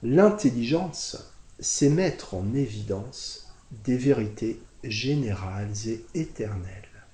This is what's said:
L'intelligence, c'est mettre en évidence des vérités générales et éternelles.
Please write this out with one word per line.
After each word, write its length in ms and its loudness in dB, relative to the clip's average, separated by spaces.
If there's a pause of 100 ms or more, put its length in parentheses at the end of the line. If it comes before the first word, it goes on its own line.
L'intelligence, 1300 2 (240)
c'est 320 4
mettre 440 0
en 200 -2
évidence 840 -4 (420)
des 140 2
vérités 640 2 (240)
générales 880 -2 (140)
et 180 -4 (100)
éternelles. 760 -6 (260)